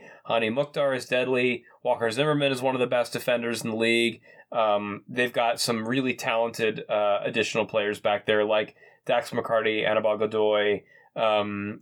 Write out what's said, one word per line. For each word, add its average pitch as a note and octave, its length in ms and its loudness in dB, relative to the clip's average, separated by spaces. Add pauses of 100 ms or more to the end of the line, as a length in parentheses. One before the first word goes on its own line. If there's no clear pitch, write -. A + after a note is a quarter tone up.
(280)
Hani A2+ 260 0
Mukhtar C#3+ 400 0
is B2 120 -4
deadly, B2+ 600 0 (180)
Walker A#2 260 0
Zimmerman C#3+ 420 2
is B2 100 -2
one C3 140 0
of B2+ 40 -2
the B2 80 2
best B2 240 0
defenders A#2 520 -2
in A#2 80 -2
the A2 40 -4
league. A#2 460 2 (300)
Um, G#2 560 0
they've B2 260 -2
got A#2+ 260 0
some A2+ 280 -2
really B2+ 260 0
talented, A2+ 760 -2
uh, G#2 340 2
additional A2+ 420 -2
players G#2 340 -2
back G#2 260 -2
there, G#2+ 200 2
like G#2+ 300 0 (300)
Dax A#2+ 260 0
McCarty, A2 560 0
Annabelle G#2+ 300 2
Godoy, G#2 640 2 (340)
um, G#2 640 -2